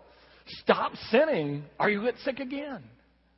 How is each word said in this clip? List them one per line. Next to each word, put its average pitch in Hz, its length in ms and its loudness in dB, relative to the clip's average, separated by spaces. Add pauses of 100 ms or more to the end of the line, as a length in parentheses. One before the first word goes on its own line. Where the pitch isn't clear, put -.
(640)
stop 226 300 2 (180)
sinning, 170 540 2 (140)
or 151 100 2
you 208 140 0
get 240 160 -2
sick 269 220 -6
again." 277 420 -8 (560)